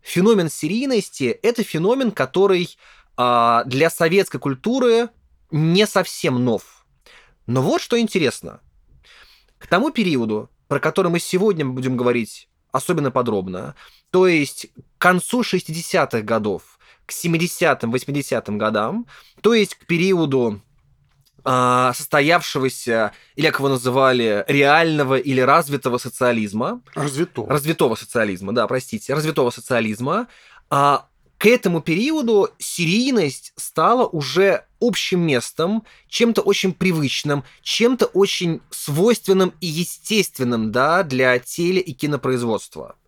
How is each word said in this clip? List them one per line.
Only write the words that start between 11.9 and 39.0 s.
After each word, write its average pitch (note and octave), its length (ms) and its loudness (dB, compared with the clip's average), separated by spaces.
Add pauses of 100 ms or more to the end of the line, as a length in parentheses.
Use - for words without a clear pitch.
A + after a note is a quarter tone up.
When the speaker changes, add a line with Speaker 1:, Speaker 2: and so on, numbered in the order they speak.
Speaker 1:
говорить A#2+ 500 -2 (240)
особенно D3 400 -2
подробно, A2 640 -4 (360)
то F#3 160 4
есть D#3 400 0 (300)
к - 40 -8
концу F#3 420 2
шестидесятых D#3+ 800 -2
годов, G#2+ 560 -4 (280)
к - 40 -16
семидесятым, E3 800 -2
восьмидесятым C3 680 -4
годам, A2 480 -2 (340)
то A3 140 4
есть G#3 200 2
к - 120 -20
периоду, D#3 720 0 (840)
а, B2+ 500 2
состоявшегося, C3+ 1160 0 (240)
или D#3+ 120 0
как D3 120 0
его C#3 100 0
называли, B2 760 2
реального C#3+ 720 2
или B2+ 240 0
развитого C#3 560 2
социализма. A#2+ 840 -2 (120)
Speaker 2:
Развитого. C#3+ 560 -6
Speaker 1:
Развитого D3 460 0
социализма, G2+ 580 -4
да, A2+ 140 0
простите, B2+ 480 -6
развитого D3+ 340 0
социализма. A#2+ 800 -4 (420)
А, C#3+ 380 2 (300)
к - 80 -4
этому G3+ 360 2
периоду A3+ 680 0 (100)
серийность F#3+ 960 -2
стала G#3+ 500 0
уже D#3+ 600 0 (160)
общим F#3 400 0
местом, E3 640 -2 (240)
чем-то A#3 320 0
очень G3 320 0
привычным, D3+ 720 -2 (160)
чем-то A#3+ 460 2
очень F3+ 540 0 (100)
свойственным F#3+ 880 2